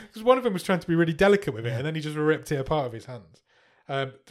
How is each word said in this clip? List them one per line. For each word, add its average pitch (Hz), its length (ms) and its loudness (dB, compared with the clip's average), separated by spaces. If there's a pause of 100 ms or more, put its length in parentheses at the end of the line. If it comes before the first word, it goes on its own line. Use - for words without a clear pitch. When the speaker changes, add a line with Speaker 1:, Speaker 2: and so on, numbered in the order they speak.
(140)
Speaker 1:
'cause 220 80 -14
one 254 160 6
of 247 60 -4
them 214 100 0
was 175 80 -4
trying 180 180 0
to - 60 -14
be 170 80 0
really 165 180 2
delicate 196 400 4
with 110 140 -8
it, 117 40 -2
Speaker 2:
Yeah. 117 80 -2
Speaker 1:
and 135 80 -4
then 160 80 -4
he 160 60 -4
just 151 160 -8
ripped 151 360 0
it 147 40 0
apart 139 280 0
with 113 100 -6
his 110 100 -12
hands. - 380 -18 (460)
Um, 135 260 -4 (160)